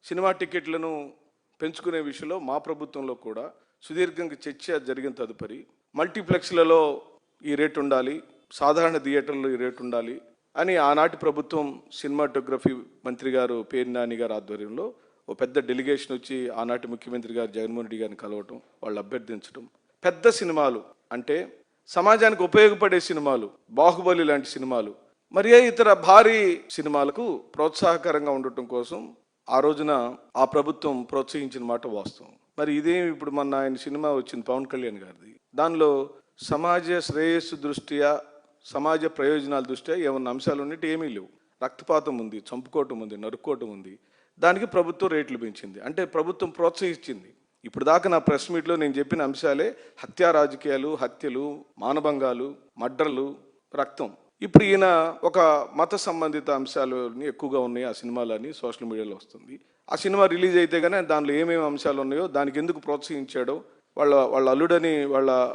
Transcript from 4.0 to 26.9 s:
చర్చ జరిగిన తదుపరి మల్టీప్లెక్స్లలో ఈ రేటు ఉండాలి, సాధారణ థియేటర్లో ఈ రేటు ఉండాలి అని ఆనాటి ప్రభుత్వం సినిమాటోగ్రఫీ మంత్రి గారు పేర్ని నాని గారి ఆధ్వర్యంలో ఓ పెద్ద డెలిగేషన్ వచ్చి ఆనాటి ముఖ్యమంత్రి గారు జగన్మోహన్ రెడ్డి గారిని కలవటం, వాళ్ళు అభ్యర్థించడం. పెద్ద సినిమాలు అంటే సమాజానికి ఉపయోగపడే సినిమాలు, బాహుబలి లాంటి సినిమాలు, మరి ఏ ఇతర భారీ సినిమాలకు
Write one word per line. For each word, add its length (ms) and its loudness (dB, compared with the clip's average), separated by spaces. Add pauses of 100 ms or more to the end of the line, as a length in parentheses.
చర్చ 300 -4 (100)
జరిగిన 220 -4
తదుపరి 540 -12 (300)
మల్టీప్లెక్స్లలో 1040 2 (440)
ఈ 100 -2
రేటు 240 0
ఉండాలి, 440 0 (280)
సాధారణ 460 2
థియేటర్లో 520 -2
ఈ 60 -2
రేటు 280 -6
ఉండాలి 380 -6 (340)
అని 200 0
ఆనాటి 420 4
ప్రభుత్వం 640 -4 (100)
సినిమాటోగ్రఫీ 840 -2 (320)
మంత్రి 260 -6
గారు 320 0 (100)
పేర్ని 200 -2
నాని 220 -4
గారి 180 -4
ఆధ్వర్యంలో 600 -10 (360)
ఓ 40 -8
పెద్ద 380 -2
డెలిగేషన్ 460 -4
వచ్చి 320 -8 (120)
ఆనాటి 260 -4
ముఖ్యమంత్రి 460 -10
గారు 180 -4
జగన్మోహన్ 360 -8
రెడ్డి 100 -12
గారిని 260 -8
కలవటం, 380 -12 (220)
వాళ్ళు 160 -8
అభ్యర్థించడం. 680 -12 (380)
పెద్ద 240 4
సినిమాలు 540 0 (340)
అంటే 420 -6 (280)
సమాజానికి 560 4
ఉపయోగపడే 560 6
సినిమాలు, 500 -2 (200)
బాహుబలి 540 4
లాంటి 240 0
సినిమాలు, 480 -6 (380)
మరి 220 2
ఏ 120 10
ఇతర 260 6
భారీ 680 8 (140)
సినిమాలకు 500 -2 (300)